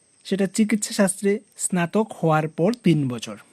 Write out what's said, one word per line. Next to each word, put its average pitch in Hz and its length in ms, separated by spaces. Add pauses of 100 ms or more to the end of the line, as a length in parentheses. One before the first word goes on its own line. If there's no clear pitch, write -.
(240)
সেটা 190 240
চিকিৎসা 214 460
শাস্ত্রে 202 460 (180)
স্নাতক 180 560
হওয়ার 156 340
পর 165 260
তিন 151 340
বছর, 117 300 (160)